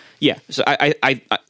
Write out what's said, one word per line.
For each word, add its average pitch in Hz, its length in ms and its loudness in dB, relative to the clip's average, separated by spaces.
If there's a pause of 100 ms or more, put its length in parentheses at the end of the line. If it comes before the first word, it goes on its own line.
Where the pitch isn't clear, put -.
(200)
Yeah. 135 180 0 (140)
So 127 160 -4
I, 147 340 0
I, 131 200 0 (100)
I, 110 80 0 (100)